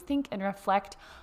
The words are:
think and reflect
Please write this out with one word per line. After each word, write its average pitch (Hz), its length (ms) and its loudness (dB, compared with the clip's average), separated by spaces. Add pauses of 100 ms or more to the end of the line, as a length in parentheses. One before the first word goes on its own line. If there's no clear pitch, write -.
think 277 260 0
and 202 120 -2
reflect 196 520 2 (280)